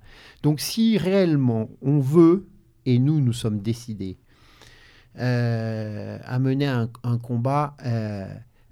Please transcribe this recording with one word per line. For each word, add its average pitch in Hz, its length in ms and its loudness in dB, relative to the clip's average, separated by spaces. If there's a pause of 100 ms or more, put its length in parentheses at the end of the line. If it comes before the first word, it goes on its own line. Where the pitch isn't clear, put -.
(440)
Donc 147 160 2
si 226 400 0
réellement 151 720 2 (120)
on 143 180 2
veut, 165 460 6 (400)
et 123 140 4
nous, 147 220 2
nous 120 120 2
sommes 107 280 -4
décidés, 101 580 -8 (1000)
euh, 113 1040 -4
à 123 140 -6
mener 135 300 0
un, 117 240 -2 (120)
un 120 140 -2
combat, 131 580 -2 (100)
euh, 107 460 -4 (400)